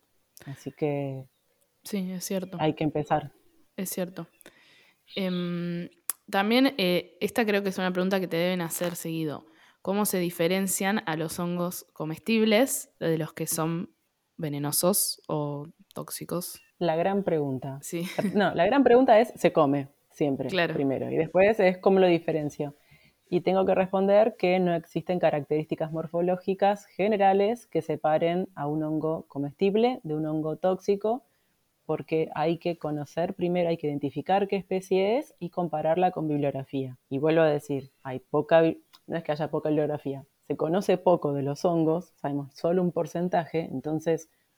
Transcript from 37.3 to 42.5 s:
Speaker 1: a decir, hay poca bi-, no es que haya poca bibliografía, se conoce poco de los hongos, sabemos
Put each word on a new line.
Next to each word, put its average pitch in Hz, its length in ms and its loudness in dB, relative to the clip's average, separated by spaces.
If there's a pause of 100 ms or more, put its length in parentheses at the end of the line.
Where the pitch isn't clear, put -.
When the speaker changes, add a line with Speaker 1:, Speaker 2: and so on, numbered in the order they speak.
Speaker 1:
a 160 80 6
decir, 143 420 -4 (120)
hay 127 160 -8
poca 151 420 4
bi-, 165 200 2 (280)
no 160 80 -4
es 165 60 -6
que - 100 -4
haya 156 160 -4
poca 156 200 -2
bibliografía, 147 560 -2 (220)
se 147 80 -2
conoce 180 420 2
poco 170 360 2
de 139 100 -2
los 143 220 -4
hongos, 170 500 2
sabemos 143 380 -6